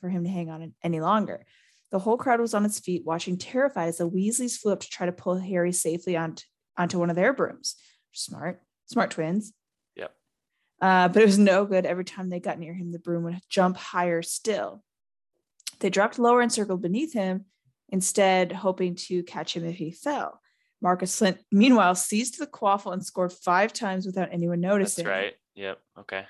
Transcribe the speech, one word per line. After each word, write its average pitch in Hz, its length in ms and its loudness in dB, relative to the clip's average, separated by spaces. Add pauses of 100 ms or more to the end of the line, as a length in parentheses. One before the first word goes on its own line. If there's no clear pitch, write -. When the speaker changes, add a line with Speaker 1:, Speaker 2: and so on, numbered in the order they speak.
Speaker 1:
for 180 80 -8
him 175 160 -2
to 180 60 -4
hang 175 200 -6
on 160 320 -14
any 165 180 -2
longer. 170 460 0 (460)
The 190 80 0
whole 220 160 2
crowd 240 240 2
was 226 140 -2
on 208 100 2
its 208 160 -2
feet, 180 240 -4
watching 170 320 -4
terrified 254 520 -2
as 165 100 -4
the 170 120 -2
Weasleys 226 480 -2
flew 202 140 -2
up 185 80 -2
to - 100 -14
try - 160 -6
to 175 60 -2
pull 180 260 -4
Harry 180 340 0
safely 175 440 -2
onto, 160 280 -6 (320)
onto 175 220 0
one 175 120 2
of 165 60 -2
their 208 160 4
brooms. - 440 -6 (360)
Smart. - 480 -10 (260)
Smart - 260 -2
twins. 175 400 -4 (420)
Speaker 2:
Yep. - 180 -12 (680)
Speaker 1:
Uh, 185 280 6
but 208 140 6
it 226 40 10
was 196 120 6
no 196 260 6
good. 185 220 2
Every 180 180 -4
time 185 240 -10
they 180 120 -6
got 165 180 -6
near 165 160 -12
him, 175 160 -8
the 170 80 -10
broom 170 260 -4
would 175 240 -6
jump 185 280 2
higher 175 460 -2
still. 202 600 -6 (960)
They 196 120 0
dropped 196 280 2
lower 240 220 6
and 233 120 2
circled 196 300 -2
beneath 226 300 -2
him, 190 320 -2 (440)
instead 185 640 2
hoping 185 440 -2
to 180 260 -4
catch 165 340 -8
him 170 80 -6
if 170 120 -6
he 165 160 -8
fell. - 480 -6 (420)
Marcus 180 360 0
Flint, 190 200 2 (140)
meanwhile, 202 420 8
seized 214 440 -2
the 294 80 -6
quaffle 202 460 -2
and 190 120 -6
scored 180 280 -4
five 185 400 0
times 190 340 -4
without 185 260 -4
anyone 170 280 -2
noticing. 190 440 0
Speaker 2:
That's 98 80 -4
right. 95 220 -4 (200)
Yep. 98 240 -10 (200)
Okay. 98 320 -8